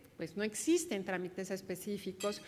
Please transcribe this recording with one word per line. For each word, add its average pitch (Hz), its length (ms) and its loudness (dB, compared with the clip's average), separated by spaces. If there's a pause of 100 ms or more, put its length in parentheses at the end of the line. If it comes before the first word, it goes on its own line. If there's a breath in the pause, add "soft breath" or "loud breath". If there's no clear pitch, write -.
(160)
pues, 160 200 -4
no 202 60 0
existen 214 640 4
trámites 185 460 -2
específicos 196 960 -2